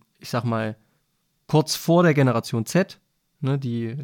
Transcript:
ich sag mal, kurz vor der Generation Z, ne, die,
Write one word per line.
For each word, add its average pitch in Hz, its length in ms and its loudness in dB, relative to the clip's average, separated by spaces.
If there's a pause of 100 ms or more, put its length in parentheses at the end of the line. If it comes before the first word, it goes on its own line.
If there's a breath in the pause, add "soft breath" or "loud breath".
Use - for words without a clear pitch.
(200)
ich - 100 -16
sag 120 140 -4
mal, 110 320 -4 (720)
kurz 147 280 2
vor 175 280 2
der 160 100 4
Generation 120 540 0
Z, - 320 -2 (400)
ne, 135 180 -2
die, 117 460 -6